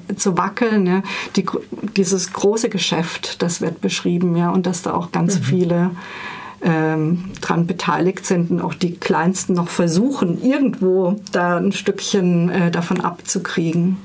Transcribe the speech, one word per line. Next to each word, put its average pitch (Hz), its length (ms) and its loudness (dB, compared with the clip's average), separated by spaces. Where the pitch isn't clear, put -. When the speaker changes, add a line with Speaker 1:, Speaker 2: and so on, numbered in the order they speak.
Speaker 1:
zu 180 220 0
wackeln, 208 460 2
ne? 185 180 2
Die 190 100 2
gro-, - 180 -4
dieses 185 360 0
große 220 360 2
Geschäft, - 720 -4
das 175 180 0
wird 165 200 -4
beschrieben, 175 560 0
ja, 175 140 2
und 180 160 2
dass 180 160 -2
da 170 120 -2
auch 170 160 -4
ganz 175 300 2
Speaker 2:
Mhm. - 20 -2
Speaker 1:
viele, 175 480 2
ähm, 160 600 2
dran 170 260 0
beteiligt 175 580 -2
sind 175 280 0
und 175 80 0
auch - 140 -4
die 175 200 -2
Kleinsten 180 600 0
noch 175 140 0
versuchen, 185 760 0
irgendwo 196 720 2
da 175 240 2
ein 190 160 2
Stückchen, 180 760 0
äh, 175 200 2
davon 170 300 -2
abzukriegen. 175 1040 0